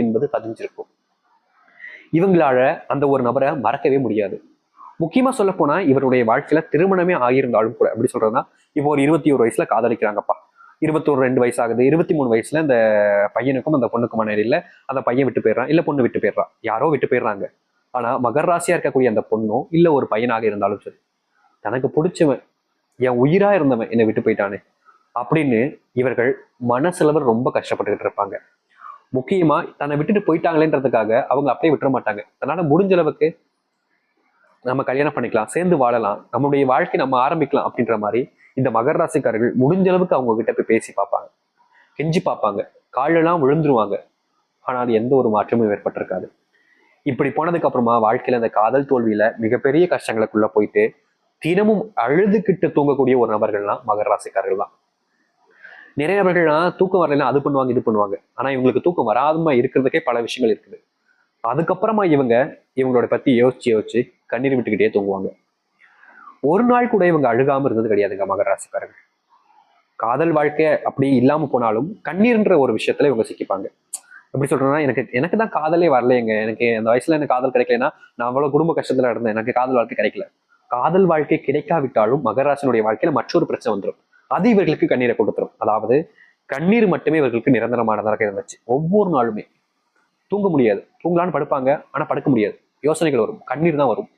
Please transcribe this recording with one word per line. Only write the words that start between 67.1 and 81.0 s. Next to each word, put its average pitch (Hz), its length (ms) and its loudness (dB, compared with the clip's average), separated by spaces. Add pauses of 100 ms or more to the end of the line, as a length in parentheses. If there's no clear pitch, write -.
அழுகாம 135 400 2
இருந்தது 113 220 0
கிடையாதுங்க 101 360 0
மகர 98 220 -2
ராசிக்காரர்கள். 98 520 -6 (1000)
காதல் 139 340 0
வாழ்க்கை 151 340 0 (160)
அப்படி 135 240 -2 (100)
இல்லாம 143 300 2
போனாலும் 120 420 -2 (160)
கண்ணீர்ன்ற 196 540 2
ஒரு 127 140 2
விஷயத்துல 123 380 0
இவங்க 113 160 0
சிக்கிப்பாங்க. 98 400 -8 (640)
எப்படி 139 220 -2
சொல்றேன்னா, 139 320 2
"எனக்கு, 127 200 0 (100)
எனக்கு 156 240 -2
தான் 214 180 -2
காதலே 165 340 0
வரலையேங்க, 123 440 2 (100)
எனக்கு 113 240 -2 (100)
அந்த 110 140 -2
வயசுல 127 280 2
எனக்கு 143 160 -2
காதல் 127 200 -2
கிடைக்கலன்னா 123 360 0 (240)
நான் 120 160 -6
அவ்வளவு 139 240 0
குடும்ப 160 220 2
கஷ்டத்துல 131 360 -2
இருந்தேன், 117 240 -4
எனக்கு 113 160 -2
காதல் 127 260 0
வாழ்க்கை 117 200 -2
கிடைக்கல." 104 260 -2 (460)
காதல் 160 360 2